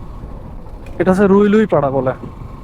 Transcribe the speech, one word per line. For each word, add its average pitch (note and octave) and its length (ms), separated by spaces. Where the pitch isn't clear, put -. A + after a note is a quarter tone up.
এটা F3+ 120
হচ্ছে G3 200
রুইলুই G#3 400
পাড়া C#3+ 240
বলে, C3 160